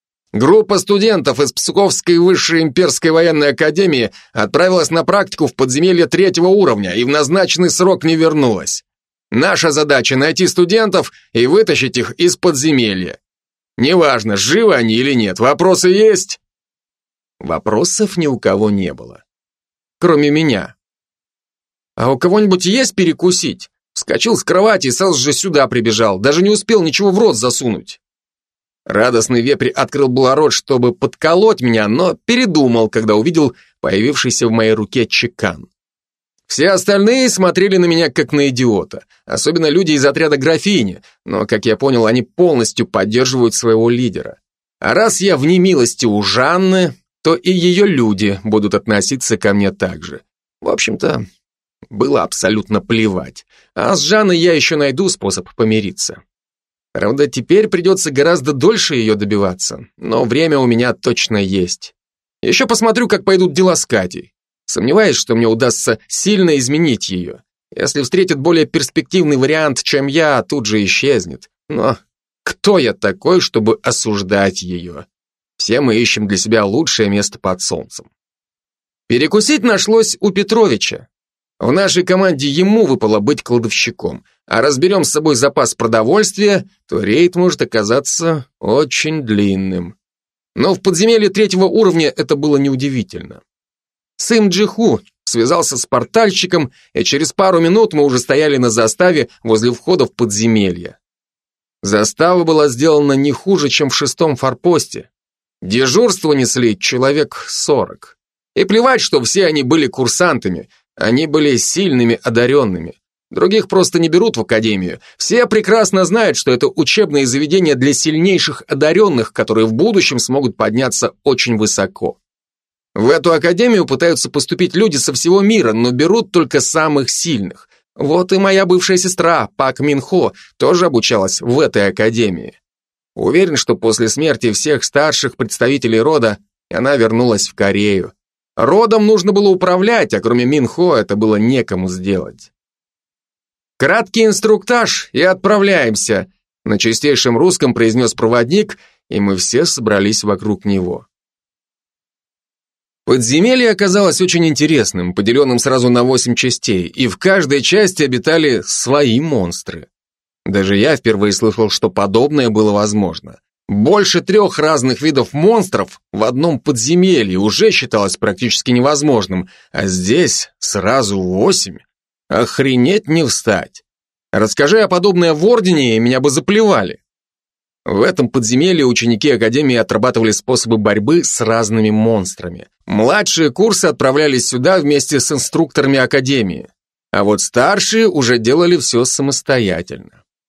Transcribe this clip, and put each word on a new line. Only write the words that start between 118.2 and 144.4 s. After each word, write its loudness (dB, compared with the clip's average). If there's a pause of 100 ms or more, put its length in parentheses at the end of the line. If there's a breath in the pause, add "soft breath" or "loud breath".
одарённых, 2
которые 0
в -2
будущем 0
смогут -2
подняться -2 (100)
очень 0
высоко. -4 (760)
В 0
эту 2
академию 2
пытаются -2
поступить -2
люди 0
со -4
всего 0
мира, 2
но 0
берут 0
только 0
самых -2
сильных. -6 (260)
Вот -2
и 2
моя 2
бывшая 2
сестра, 0
Пак -2
Минхо, 0 (240 loud breath)
тоже 2
обучалась 0
в 0
этой 0
академии. -2 (560)
Уверен, 0
что -2
после 0
смерти -2
всех -2
старших -2
представителей -2
рода 0 (300)
она 0
вернулась 0
в -20
Корею. 0 (480)
Родом 2
нужно 4
было 2
управлять, 2
а -2
кроме 0
Минхо 0
это 0
было 2
некому 0
сделать. -6 (1300)
"Краткий 0
инструктаж 0